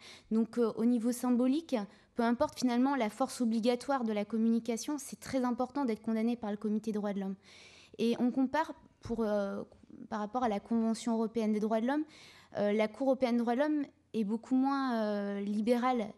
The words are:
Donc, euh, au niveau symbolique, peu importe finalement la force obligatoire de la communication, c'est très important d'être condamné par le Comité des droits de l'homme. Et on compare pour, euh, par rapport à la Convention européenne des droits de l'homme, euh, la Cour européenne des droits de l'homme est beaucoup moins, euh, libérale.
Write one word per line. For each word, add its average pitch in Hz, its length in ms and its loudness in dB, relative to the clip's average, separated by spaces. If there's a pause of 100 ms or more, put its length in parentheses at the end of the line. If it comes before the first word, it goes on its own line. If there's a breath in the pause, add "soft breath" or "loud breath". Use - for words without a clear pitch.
(300 loud breath)
Donc, 220 280 0
euh, 226 180 4
au 226 80 0
niveau 240 280 2
symbolique, 254 640 2 (380 loud breath)
peu 240 100 0
importe 240 340 2
finalement 254 360 2
la 233 140 0
force 254 320 -4
obligatoire 247 640 0
de 220 80 0
la 208 140 -2
communication, 226 720 0
c'est - 200 -12
très 262 260 -2
important 247 420 -2
d'être 220 160 -2
condamné 226 340 0
par 220 140 -6
le 208 80 -4
Comité 214 340 -2
des 208 60 -2
droits 202 160 -4
de 196 60 -4
l'homme. 190 160 -6 (600 loud breath)
Et 233 200 2
on 240 120 2
compare 269 440 0 (260)
pour, 233 240 -4
euh, 202 380 0 (480)
par 220 100 -4
rapport 233 240 -2
à 233 40 2
la 202 120 -2
Convention 226 540 0
européenne 220 380 0
des 214 80 0
droits 220 200 0
de 226 60 0
l'homme, 294 180 0 (540 loud breath)
euh, 208 140 2
la 214 160 2
Cour 262 180 -6
européenne 254 300 2
des 233 60 2
droits 233 120 0
de 247 60 2
l'homme 302 240 0 (280)
est 220 120 -2
beaucoup 226 320 -2
moins, 262 440 2
euh, 202 400 -2
libérale. 226 760 0